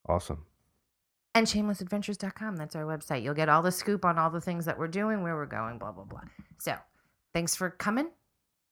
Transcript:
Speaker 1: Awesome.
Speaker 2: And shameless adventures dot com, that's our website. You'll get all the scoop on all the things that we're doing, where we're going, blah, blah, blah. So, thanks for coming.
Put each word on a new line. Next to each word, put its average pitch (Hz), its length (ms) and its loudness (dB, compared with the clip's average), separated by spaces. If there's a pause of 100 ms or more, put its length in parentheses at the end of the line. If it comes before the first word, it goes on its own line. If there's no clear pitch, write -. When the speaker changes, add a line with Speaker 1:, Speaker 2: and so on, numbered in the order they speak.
Speaker 1:
Awesome. 85 380 0 (880)
Speaker 2:
And 226 140 6
shameless 208 320 0
adventures 202 380 -4
dot 190 160 -6
com, 214 220 -8
that's 156 200 -6
our 156 80 -4
website. 151 380 -4
You'll 135 100 0
get 156 160 2
all 151 140 8
the 180 100 4
scoop 196 320 0
on 170 140 4
all 160 100 6
the 165 120 -2
things 170 260 -2
that 160 120 -2
we're 165 80 -2
doing, 202 360 0
where 170 120 -2
we're 147 120 -2
going, 113 320 -6
blah, 101 140 -8
blah, 92 120 -16
blah. - 160 -12 (380)
So, - 180 -4 (560)
thanks 170 240 0
for 185 140 -2
coming. 240 400 0 (600)